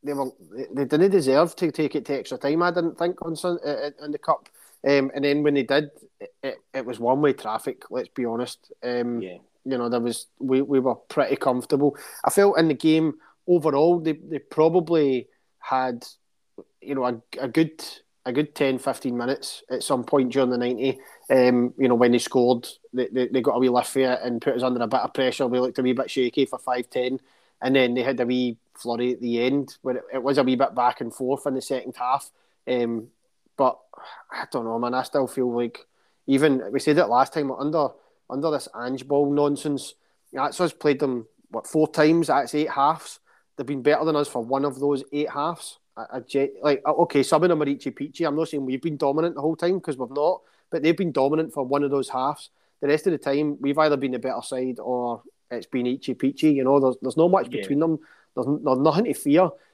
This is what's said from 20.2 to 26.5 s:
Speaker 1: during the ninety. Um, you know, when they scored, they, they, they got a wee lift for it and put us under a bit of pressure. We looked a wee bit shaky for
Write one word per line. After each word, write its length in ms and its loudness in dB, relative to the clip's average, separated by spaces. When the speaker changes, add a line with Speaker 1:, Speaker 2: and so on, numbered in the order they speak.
Speaker 1:
during 180 2
the 80 0
ninety. 400 -2
Um, 480 4
you 120 4
know, 60 6
when 180 6
they 60 4
scored, 480 2
they, 140 -2
they, 200 -2
they 140 0
got 140 0
a 40 0
wee 100 4
lift 200 2
for 100 -2
it 240 2
and 180 -4
put 140 0
us 80 -2
under 180 0
a 60 -2
bit 140 0
of 120 -4
pressure. 340 0
We 120 0
looked 200 -2
a 20 -2
wee 120 2
bit 160 -2
shaky 360 0
for 120 -10